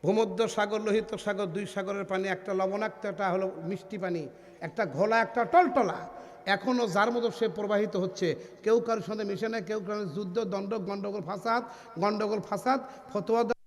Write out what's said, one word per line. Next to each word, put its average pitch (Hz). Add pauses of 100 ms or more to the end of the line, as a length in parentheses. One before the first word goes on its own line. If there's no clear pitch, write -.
ভূমধ্য 196 (160)
সাগর, 208
লোহিত 214 (140)
সাগর, 202
দুই 202
সাগরের 196
পানি, 190 (100)
একটা -
লবণাক্ত, 202 (100)
একটা 196
হলো 190 (220)
মিষ্টি 208
পানি, 175 (440)
একটা 214 (120)
ঘোলা, 214
একটা 233 (120)
টলটলা। 285 (560)
এখনও 240 (100)
যার 208
মতো 233 (100)
সে 226 (120)
প্রবাহিত 208 (100)
হচ্ছে। 185 (360)
কেউ 220
কারোর 220
সঙ্গে 214
মিশে 202
না, 226 (100)
কেউ 214
কারোর 208
যুদ্ধ, 185 (160)
দণ্ড, 196 (160)
গণ্ডগোল, 202
ফাসাদ, 226 (380)
গণ্ডগোল, 208
ফাসাদ, 254 (320)
ফতোয়া 226
দেওয়া 233